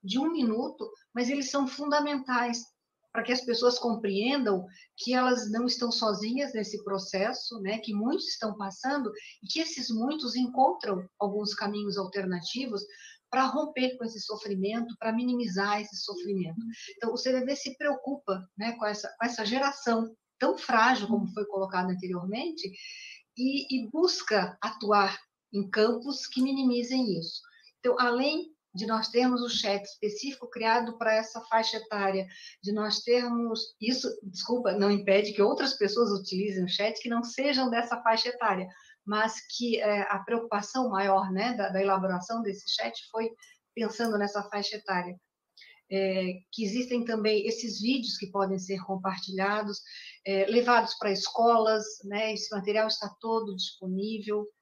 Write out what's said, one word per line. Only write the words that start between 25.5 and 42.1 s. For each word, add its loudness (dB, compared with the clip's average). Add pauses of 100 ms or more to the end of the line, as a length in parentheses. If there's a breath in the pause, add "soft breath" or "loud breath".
em -2
campos 2
que -2
minimizem 2
isso. -10 (380 loud breath)
Então, 2
além 2 (240)
de -4
nós 0
termos 4
o -4
chat 0
específico -6
criado 0
para 4
essa -2
faixa 2
etária, -2 (340 loud breath)
de -4
nós 0
termos, 0
isso, 0 (140)
desculpa, 0
não 4
impede 4
que 2
outras 4
pessoas 2
utilizem -2
o -2
chat 0
que -6
não 0
sejam 0
dessa 0
faixa 4
etária, 0 (380 loud breath)
mas 2 (200)
que, 0
é, 2 (100)
a 0
preocupação -2
maior, 4
né, 0
da, 0
da 0
elaboração 0